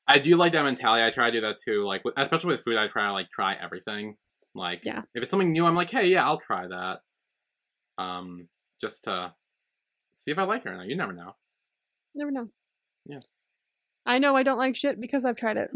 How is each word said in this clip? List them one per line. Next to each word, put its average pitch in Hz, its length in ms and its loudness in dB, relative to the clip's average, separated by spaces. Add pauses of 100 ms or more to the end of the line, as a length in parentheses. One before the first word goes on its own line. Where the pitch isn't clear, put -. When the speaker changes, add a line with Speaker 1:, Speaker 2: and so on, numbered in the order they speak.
Speaker 1:
I 143 120 8
do 156 180 8
like 170 160 6
that 156 120 2
mentality. 117 380 4
I 113 80 6
try 117 200 2
to 117 80 -2
do - 40 2
that 107 220 -2
too. 104 220 0
Like, 95 180 -4
with, 120 140 -2
especially 160 340 0
with 120 100 -4
food, 117 140 0
I 107 120 0
try 104 180 -2
to, 101 80 -2
like, 95 160 -6
try 98 240 -2
everything. 104 640 -10 (380)
Like, 90 300 -6
Speaker 2:
Yeah. - 160 -8 (140)
Speaker 1:
if 117 80 -6
it's 127 80 -6
something 185 200 2
new, 165 140 2
I'm 170 100 4
like, 175 160 0
"Hey, 214 180 2
yeah, 180 180 4
I'll 156 120 0
try 92 300 -6
that." 92 320 -6 (960)
Um, 90 520 -10 (340)
just - 220 -10
to 92 300 -6 (800)
see - 160 -10
if 151 80 -2
I 196 60 0
like 220 220 -4
it - 20 -8
or 92 80 -10
not. 90 120 -12
You 139 80 -4
never 117 180 -6
know. 87 220 -18 (800)
Speaker 2:
Never 294 160 -6
know. 247 180 -6 (580)
Speaker 1:
Yeah. 139 140 -14 (840)
Speaker 2:
I 247 140 2
know 277 180 4
I 262 60 4
don't 269 160 2
like 262 180 0
shit 269 240 -2
because 254 240 -4
I've 240 120 0
tried 214 200 -2
it. - 200 -4